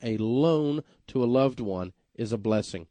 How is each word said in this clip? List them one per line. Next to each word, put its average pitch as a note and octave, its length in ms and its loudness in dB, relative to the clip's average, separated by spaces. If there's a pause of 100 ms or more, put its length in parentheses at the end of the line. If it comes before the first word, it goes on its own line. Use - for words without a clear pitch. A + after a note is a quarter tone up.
a A2+ 140 -2
loan D3 680 2 (260)
to C3 140 -2
a A#2+ 40 2
loved C3 340 2
one F#2 320 -4 (220)
is A2+ 180 -6
a A2+ 60 -2
blessing. G#2 520 -2